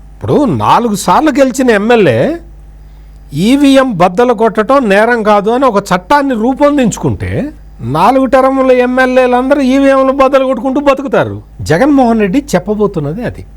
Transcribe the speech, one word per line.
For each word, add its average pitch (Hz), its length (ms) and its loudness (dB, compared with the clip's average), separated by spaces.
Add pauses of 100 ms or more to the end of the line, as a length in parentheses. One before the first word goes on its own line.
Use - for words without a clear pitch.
(160)
ఇప్పుడు 170 300 -2
నాలుగు 170 500 0
సార్లు 240 360 0
గెలిచిన 262 380 0
ఎమ్మెల్యే 208 680 0 (960)
ఈవీఎం 262 640 2
బద్దలు 190 360 0
కొట్టడం 220 560 0
నేరం 220 340 2
కాదు 208 260 0
అని 254 160 0
ఒక 202 180 0
చట్టాన్ని 277 520 0
రూపొందించుకుంటే 226 1160 -2 (300)
నాలుగు 190 440 0
టర్ముల 262 460 2
ఎమ్మెల్యేలందరూ 254 920 0
ఈవీఎంలు 269 500 2
బద్దలు 269 340 2
కొట్టుకుంటూ 262 360 -4
బతుకుతారు. 226 600 -2 (200)
జగన్మోహన్ 233 580 2
రెడ్డి 202 260 -2 (100)
చెప్పబోతున్నది 185 680 -4
అది. 156 220 -10 (120)